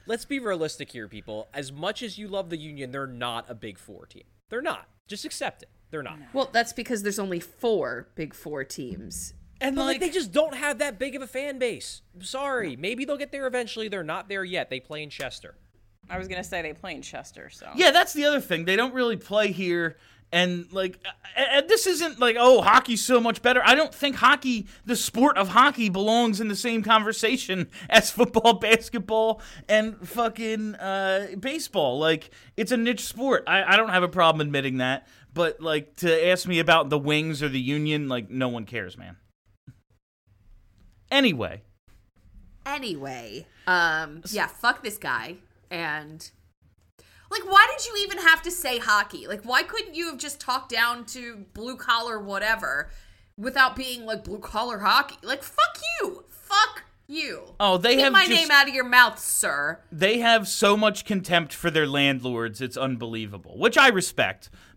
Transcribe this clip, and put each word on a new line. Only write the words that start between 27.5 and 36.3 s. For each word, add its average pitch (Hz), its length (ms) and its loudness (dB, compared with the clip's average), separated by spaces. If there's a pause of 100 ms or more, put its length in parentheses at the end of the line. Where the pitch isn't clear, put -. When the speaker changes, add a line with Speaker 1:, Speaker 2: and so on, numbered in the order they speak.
Speaker 3:
<laughs> - 80 -16
as 220 220 6
football, 226 440 4
basketball, 220 840 0 (280)
and 214 280 2 (100)
fucking, 220 680 -4
uh, 190 540 -2 (120)
baseball. 196 600 -2
Like, 156 300 0 (260)
it's 220 160 -2
a 254 40 2
niche 233 280 -2
sport. 247 420 0
I, 185 280 4
I - 20 8
don't 220 140 2
have 185 120 4
a 180 60 2
problem 160 380 2
admitting 139 320 -2
that. 127 280 -2 (260)
But, 160 300 -2
like, 156 340 -4
to 165 320 2
ask 180 180 2